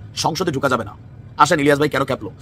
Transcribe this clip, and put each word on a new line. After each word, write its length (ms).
সংসদে 360
ঢুকা 180
যাবে 160
না। 60
আসেন, 220
ইলিয়াস 200
ভাই 100
কেন 140
ক্যাপলো? 280